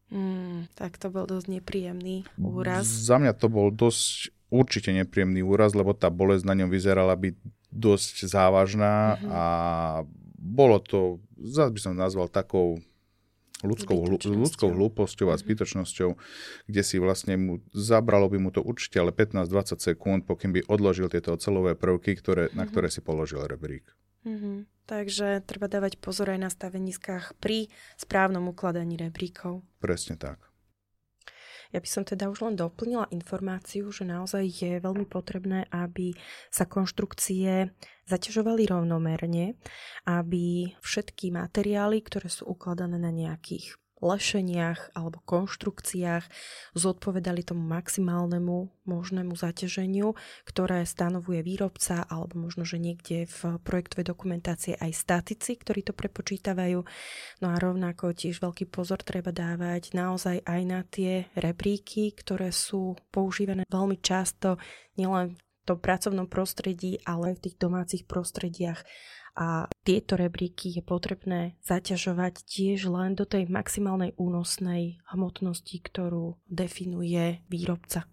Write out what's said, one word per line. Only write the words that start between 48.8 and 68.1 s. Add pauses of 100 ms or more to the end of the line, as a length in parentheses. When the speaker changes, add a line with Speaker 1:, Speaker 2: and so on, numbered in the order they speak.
Speaker 1:
možnému
zaťaženiu, (320)
ktoré
stanovuje
výrobca
alebo
možno,
že
niekde
v
projektovej
dokumentácii
aj
statici,
ktorí
to
prepočítavajú. (560)
No
a
rovnako
tiež
veľký
pozor
treba
dávať
naozaj
aj
na
tie
rebríky,
ktoré
sú
používané
veľmi
často (400)
nielen
v
tom
pracovnom
prostredí,
ale
aj
v
tých
domácich
prostrediach. (500)